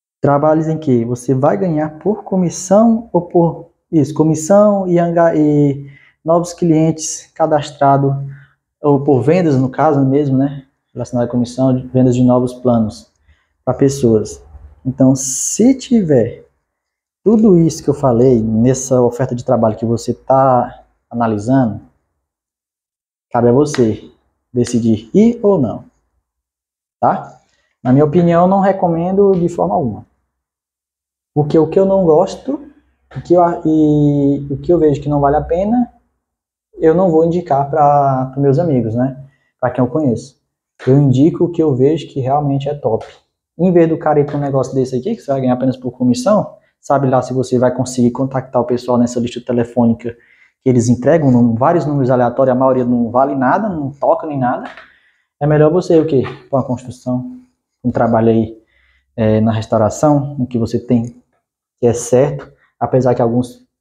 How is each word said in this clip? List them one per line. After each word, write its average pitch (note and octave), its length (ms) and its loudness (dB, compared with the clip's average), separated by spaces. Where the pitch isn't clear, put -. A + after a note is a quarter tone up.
Trabalhos D#3 460 2
em D#3+ 100 -4
que B2 260 0
você B2 300 -4
vai D3+ 220 0
ganhar D#3 420 -4
por G#3 240 -4
comissão G#3 880 0
ou E3+ 100 0
por, E3 500 -2
isso, D3 220 0
comissão F#3+ 760 2
e E3+ 100 2
anga-, E3+ 380 2
e D3 520 2
novos E3+ 280 0
clientes D#3+ 840 -2
cadastrados, C#3 800 0
ou C#3+ 220 2
por C3+ 180 2
vendas, D#3+ 340 2
no B2+ 140 0
caso C#3 340 0
mesmo, C3+ 320 0
né? C#3+ 300 -4
Relacionado A#2+ 360 -4
à - 20 -14
comissão, B2+ 440 -2
de B2+ 120 -4
vendas B2+ 280 2
de B2 80 2
novos B2 300 2
planos A2+ 580 -2
pra B2+ 80 0
pessoas. A#2+ 720 0
Então, C3 300 2
se - 600 0
tiver D#3 680 0
tudo G#3+ 340 4
isso E3 260 0
que - 60 -4
eu C#3 60 0
falei B2 480 2
nessa B2 580 0
oferta A#2+ 340 -2
de A#2+ 100 -8
trabalho A2+ 320 0
que A#2 100 -6
você A#2 260 -4
tá C3 720 0
analisando, A2+ 720 -2
cabe A#2+ 180 2
a A#2+ 40 4
você C3 580 0
decidir A#2 600 -2
ir A3+ 260 4
ou G3+ 180 2
não, A#2 260 -4
tá? - 400 -4
Na B2 100 0
minha C#3+ 120 4
opinião, E3+ 380 2
eu F#3 60 4
não G3 120 2
recomendo F#3+ 720 0
de F3 160 0
forma F3 260 -2
alguma. B2 300 -4
Porque D3 260 0
o D#3 100 2
que G3 100 -2
eu F#3+ 80 4
não F#3+ 180 0
gosto, F#3 600 0
O C3 40 -8
que E3+ 140 0
eu F3 80 6
a-, E3+ 220 0
e D3 840 0
o C3+ 60 -6
que F3 160 -2
eu E3+ 60 2
vejo D3+ 220 2
que D3 80 -8
não D3 120 -2
vale C#3+ 160 2
a D3+ 60 0
pena, G#3 500 -2
eu D#3+ 160 2
não F#3 160 2
vou D#3+ 140 2
indicar D3+ 460 -2
pra, C#3+ 600 2
pros C#3 100 -4
meus C#3 160 2
amigos, B2+ 360 -2
né? C3 280 -4
Pra B2 100 -2
quem C3 120 -2
eu B2 60 0
conheço. C#3 540 -4
Eu C3 120 4
indico C#3+ 460 2
o E3+ 60 0
que E3 120 -2
eu D3+ 120 0
vejo C#3 340 0
que C#3 120 -8
realmente C#3 480 -2
é D3 60 -4
top. A2 320 -4
Em F3+ 140 0
vez E3+ 180 4
do D#3+ 80 -2
cara D3+ 220 0
ir C#3 80 2
pra D3 100 -8
um C#3+ 40 -6
negócio C#3 340 -4
desse C3 220 -2
aqui, G3+ 180 -6
que - 80 -10
você - 80 -8
vai C3+ 120 -4
ganhar B2+ 120 0
apenas B2+ 220 -2
por - 160 -10
comissão, F3+ 640 0
sabe C#3 280 0
lá B2+ 140 2
se B2+ 100 -10
você B2+ 260 -2
vai B2 160 2
conseguir B2 360 -2
contactar C3 500 -4
o A#2+ 60 -2
pessoal B2 320 -2
nessa - 220 -2
lista A#2 200 -6
telefônica A#2 760 -2
que C3+ 60 -2
eles A#2+ 200 2
entregam C#3 420 2
num-, A#2+ 240 2
vários D3 320 0
números C#3 240 -2
aleatórios, B2 440 0
a B2+ 40 -2
maioria C3 260 2
não A#2+ 260 -2
vale C#3 260 0
nada, D#3+ 320 0
não D3+ 220 -8
toca D#3+ 360 -2
nem C#3+ 120 -8
nada. B2+ 300 -4
É D3 60 -2
melhor D3+ 240 4
você F3 280 2
o D#3 80 2
quê? C3 180 0
Pra C3+ 80 -2
uma B2 80 -4
construção, B2+ 720 -8
um A#2+ 80 -2
trabalho A2+ 380 2
aí, A2 280 -2
é, A2 240 0
na A2 120 0
restauração, B2 840 0
o B2 80 -4
que A#2+ 120 -6
você A2+ 200 -4
tem, A#2 440 -4
que A#2+ 60 2
é A2+ 60 2
certo, C#3+ 600 -2
apesar B2 340 0
que B2+ 80 -2
alguns A#2 420 -4